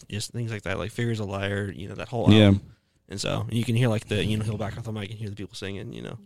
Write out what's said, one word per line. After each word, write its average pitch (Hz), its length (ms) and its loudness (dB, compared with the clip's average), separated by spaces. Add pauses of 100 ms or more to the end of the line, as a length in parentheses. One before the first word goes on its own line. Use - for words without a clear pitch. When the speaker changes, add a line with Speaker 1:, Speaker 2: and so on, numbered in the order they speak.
Speaker 1:
just - 240 -6
things 117 180 -6
like 107 120 -8
that, 92 160 -4
like 95 140 -6
Fear 120 180 -2
Is 110 80 -2
a 107 60 -4
Liar, 98 520 -2
you 92 120 -10
know, 98 80 -12
that - 120 -10
whole 113 240 6
Speaker 2:
Yeah. 107 140 10
Speaker 1:
album. 101 160 8 (480)
And 101 100 -8
so 107 300 -2
you 113 140 -2
can 113 120 0
hear, 123 120 4
like, 107 200 0
the, 104 160 0
you 107 140 0
know, 107 60 -2
he'll 107 120 -4
back 101 220 -6
off 113 60 -8
the 113 80 -8
mic 104 180 -8
and 107 80 -12
hear 107 100 -8
the 104 80 -10
people 98 180 -12
singing, 101 380 -8
you 57 100 -12
know. - 240 -10